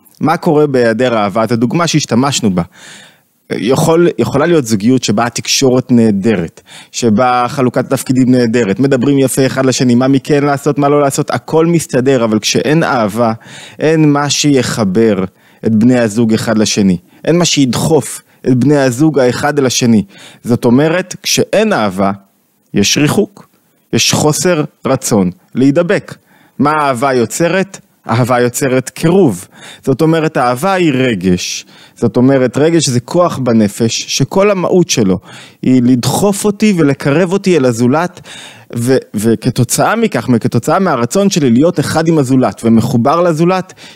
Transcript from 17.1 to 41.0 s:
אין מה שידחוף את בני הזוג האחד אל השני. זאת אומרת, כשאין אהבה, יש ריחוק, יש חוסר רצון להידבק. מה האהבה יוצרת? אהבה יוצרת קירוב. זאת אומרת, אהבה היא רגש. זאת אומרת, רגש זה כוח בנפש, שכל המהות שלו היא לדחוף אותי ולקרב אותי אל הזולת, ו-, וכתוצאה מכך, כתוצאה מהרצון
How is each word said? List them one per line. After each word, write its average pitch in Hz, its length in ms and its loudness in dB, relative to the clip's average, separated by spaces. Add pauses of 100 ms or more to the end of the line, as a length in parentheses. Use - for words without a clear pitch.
אין 165 140 2
מה 175 60 2
שידחוף 143 760 0 (260)
את 131 80 2
בני 131 220 2
הזוג 135 420 0
האחד 135 400 0
אל 135 80 0
השני. 117 380 2 (400)
זאת 113 200 -2
אומרת, 160 580 0
כשאין - 500 0
אהבה, 175 400 -2 (600)
יש 101 240 0
ריחוק, 151 500 -2 (440)
יש - 200 0
חוסר 151 520 0 (220)
רצון 113 440 0 (240)
להידבק. 143 600 0 (440)
מה 143 120 2
האהבה 139 440 0
יוצרת? 170 640 -2 (300)
אהבה 123 320 0
יוצרת 123 500 -2
קירוב. 165 580 0 (340)
זאת 135 180 -2
אומרת, 160 360 0
אהבה 127 360 0
היא 180 220 0
רגש. 95 720 -2 (300)
זאת 120 200 -2
אומרת, 127 420 2
רגש 160 300 2
זה 120 120 -2
כוח 175 380 -2
בנפש, 117 720 0
שכל 190 420 0
המהות 180 400 0
שלו 95 280 0 (440)
היא 127 200 2
לדחוף 131 640 0
אותי 208 320 0
ולקרב 151 560 0
אותי 196 240 0
אל 135 80 2
הזולת, 127 560 0 (560)
ו-, 123 200 0 (180)
וכתוצאה 123 840 -2
מכך, 214 300 -2 (140)
כתוצאה - 380 -2
מהרצון 185 520 0